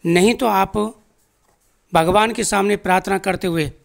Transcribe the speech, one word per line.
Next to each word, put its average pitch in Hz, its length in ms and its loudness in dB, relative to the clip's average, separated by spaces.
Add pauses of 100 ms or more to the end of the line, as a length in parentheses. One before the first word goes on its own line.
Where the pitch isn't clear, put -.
नहीं 180 320 4
तो 247 120 -2
आप 196 300 0 (1160)
भगवान 185 400 2
के 220 100 -4
सामने 202 340 0
प्रार्थना 190 420 -2
करते 190 280 -4
हुए 165 240 -2 (140)